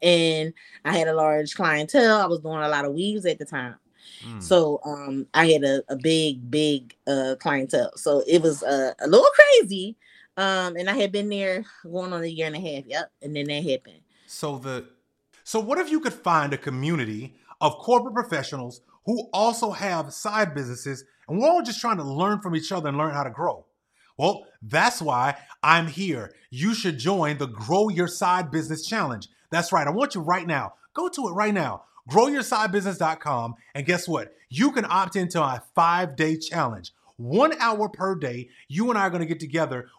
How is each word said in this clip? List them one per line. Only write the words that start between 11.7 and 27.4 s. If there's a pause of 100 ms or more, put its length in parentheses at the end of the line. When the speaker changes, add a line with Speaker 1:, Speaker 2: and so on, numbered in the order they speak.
Speaker 1:
going
on
a
year
and
a
half.
Yep. (120)
And
then
that
happened. (260)
Speaker 2:
So
the, (580)
so
what
if
you
could
find
a
community (260)
of
corporate
professionals (240)
who
also
have
side
businesses, (240)
and
we're
all
just
trying
to
learn
from
each
other
and
learn
how
to
grow? (500)
Well, (160)
that's
why (260)
I'm
here. (160)
You
should
join
the